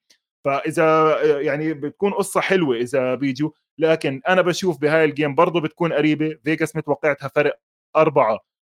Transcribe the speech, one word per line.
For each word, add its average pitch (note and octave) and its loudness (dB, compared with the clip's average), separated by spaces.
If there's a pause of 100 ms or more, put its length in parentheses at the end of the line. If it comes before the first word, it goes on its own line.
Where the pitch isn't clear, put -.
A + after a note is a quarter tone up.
(460)
فإذا، D#3 2 (220)
يعني D3+ -2
بتكون D3 -4
قصة F#3+ -2
حلوة D#3+ 0
إذا B2+ -2
بيجوا، C#3 -4 (280)
لكن D#3 0
أنا F#3 4
بشوف E3+ -2
بهاي D3+ 2
الجيم C#3+ -2
برضو E3+ 2
بتكون E3 -4
قريبة. D3+ 0
فيغاس D#3 -4
متوقعتها D3 -4
فرق C#3+ -2 (360)
أربعة C#3 4 (240)